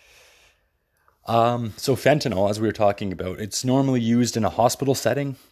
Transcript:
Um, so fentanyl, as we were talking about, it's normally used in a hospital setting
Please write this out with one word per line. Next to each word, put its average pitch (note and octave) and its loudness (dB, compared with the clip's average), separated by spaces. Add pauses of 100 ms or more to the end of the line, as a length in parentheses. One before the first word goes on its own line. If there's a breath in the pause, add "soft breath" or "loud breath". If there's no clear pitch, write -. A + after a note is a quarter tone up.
(1300 soft breath)
Um, A#2 0
so - -2
fentanyl, A2 2
as G#2+ -4
we A2 0
were G#2 0
talking G2+ 0
about, F2+ -8
it's - -8
normally C3 2
used A#2 2
in A2+ 0
a F#2 2
hospital B2+ 0
setting C3+ -4 (160)